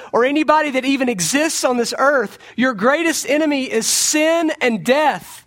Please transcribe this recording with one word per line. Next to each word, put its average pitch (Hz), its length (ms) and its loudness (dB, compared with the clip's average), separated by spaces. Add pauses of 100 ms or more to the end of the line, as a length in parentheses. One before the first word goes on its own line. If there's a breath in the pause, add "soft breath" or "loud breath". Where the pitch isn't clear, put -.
(120 loud breath)
or 233 140 2
anybody 302 460 2
that 254 120 -2
even 269 260 0
exists 240 540 -2
on 254 140 0
this 233 180 -2
earth. 262 440 0 (160 loud breath)
Your 254 180 0
greatest 285 560 0
enemy 294 420 0
is 220 140 -2
sin 320 680 0 (100)
and 226 220 0
death. 254 640 0